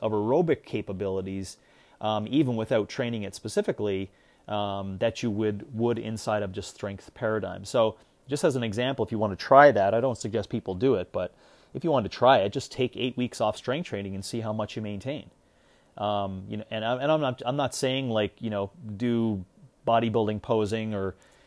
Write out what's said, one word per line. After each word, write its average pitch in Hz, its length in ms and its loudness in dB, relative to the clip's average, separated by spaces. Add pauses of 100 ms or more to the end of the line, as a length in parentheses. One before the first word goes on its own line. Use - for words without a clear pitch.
of 110 80 0
aerobic 131 520 2
capabilities, 95 920 -6 (420)
um, 107 300 -2
even 127 260 2
without 110 320 0
training 117 360 -4
it 95 100 -8
specifically, 104 800 -2 (360)
um, 98 520 -4
that 113 240 -2
you 120 60 0
would, 104 440 -2
would 117 240 0
inside 110 460 -4
of 95 100 -6
just 101 220 -10
strength 98 400 -10
paradigm. 101 500 -4
So - 320 2 (300)
just 139 160 -2
as 147 120 4
an 123 80 0
example, 117 400 -2
if - 80 -4
you 113 60 -2
wanna 104 180 0
try 139 360 10
that, 101 220 4
I 113 60 4
don't 123 180 0
suggest 110 320 -4
people 98 260 -4
do 131 200 2
it, 90 160 -4
but 90 220 -4 (400)
if 135 100 -8
you 165 80 0
wanted 120 200 0
to - 60 -12
try 127 220 8
it, - 140 2
just - 180 -6
take 127 240 -2
eight 123 220 -4
weeks 123 240 -4
off 107 160 0
strength 147 300 -4
training 101 280 -6
and 98 80 -8
see 117 180 -6
how 107 120 -4
much 107 220 -6
you 117 60 -6
maintain. 107 480 -8 (680)
Um, 101 500 -2
you 107 100 -6
know, 104 140 -8
and 110 140 -4
I, 117 160 0
and 147 100 2
I'm 156 100 4
not, 127 240 -2
I'm 131 120 0
not 135 180 -2
saying, 131 340 0
like, 107 320 0
you 113 80 -4
know, 101 220 -4 (240)
do 113 480 0 (420)
bodybuilding 113 560 2
posing 110 520 -2
or, 95 220 -4 (320)